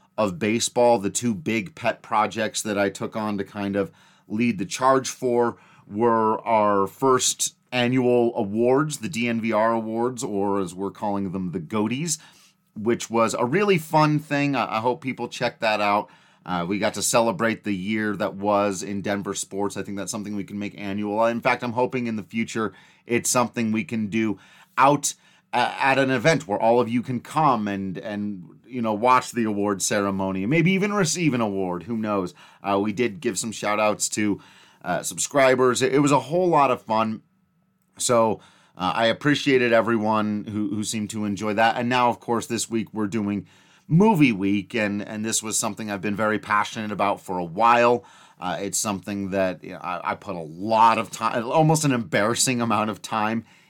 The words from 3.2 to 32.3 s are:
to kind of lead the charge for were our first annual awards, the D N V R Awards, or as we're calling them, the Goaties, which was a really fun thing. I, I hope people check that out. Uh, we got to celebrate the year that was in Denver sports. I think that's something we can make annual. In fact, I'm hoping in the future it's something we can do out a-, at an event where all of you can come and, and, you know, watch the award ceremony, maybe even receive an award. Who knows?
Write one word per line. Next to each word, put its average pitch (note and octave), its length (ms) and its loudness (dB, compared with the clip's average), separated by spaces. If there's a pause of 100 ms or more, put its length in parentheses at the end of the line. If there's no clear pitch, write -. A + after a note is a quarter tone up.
to G2 60 -4
kind G2 320 -6
of F#2+ 140 -2 (380)
lead A2 300 -2
the F#2+ 80 -6
charge C3 420 2
for A#2+ 480 0 (300)
were A2 600 2
our G#2 400 2
first - 680 0 (160)
annual B2 640 2
awards, A#2+ 600 0
the A2 100 -6
D A#2 180 -4
N A2+ 140 -2
V A2+ 120 -2
R A2 200 2
Awards, A2+ 500 -2
or G2+ 380 -2
as F2 140 -6
we're F#2+ 160 -6
calling G2+ 420 -6
them, F#2 200 -6
the F#2 80 -4
Goaties, A2+ 580 -4 (580)
which A2 320 -2
was A2+ 260 0
a A#2+ 120 -2
really F#3+ 320 2
fun D3+ 400 2
thing. C#3+ 360 -2
I, G#2+ 220 -2
I A2 40 -2
hope B2 200 -2
people A#2+ 280 -8
check - 320 -4
that G#2+ 200 0
out. G#2 300 0 (360)
Uh, F2 180 -2
we G2 140 -2
got G#2 160 0
to G#2 80 -6
celebrate A2+ 640 0
the G#2 100 -2
year G#2 420 -2
that F#2+ 180 -4
was G2+ 480 0
in G2+ 200 -6
Denver G2+ 320 -4
sports. G2+ 420 -6
I G2+ 60 -8
think G2 160 -10
that's F2+ 120 -8
something G#2 240 -8
we G2+ 100 -6
can G2+ 140 -10
make G2+ 220 -10
annual. G#2 460 -2
In A#2 160 -2
fact, B2 200 0
I'm B2 100 -6
hoping B2 340 -2
in A2+ 100 -4
the G#2 60 -8
future A2 500 -4 (340)
it's A#2 220 -2
something A#2 420 0
we A2 140 -2
can A2 220 -6
do G#2+ 320 -2 (400)
out C#3+ 340 4 (400)
a-, A#2 60 0
at C3 400 2
an C3+ 120 2
event C3 380 2
where G2 100 -2
all A#2 220 4
of A#2+ 80 0
you A#2+ 140 0
can A#2+ 180 -6
come B2+ 480 2
and, G2 300 -4
and, G#2 500 -8 (180)
you B2 140 -8
know, A2+ 140 0
watch B2 380 4
the A#2 120 0
award G2+ 380 0
ceremony, G2 640 -2
maybe E3 260 2
even G3+ 220 0
receive E3+ 400 0
an A#2+ 80 0
award. F#2+ 400 -2
Who A2 160 -6
knows? G#2 340 -2 (300)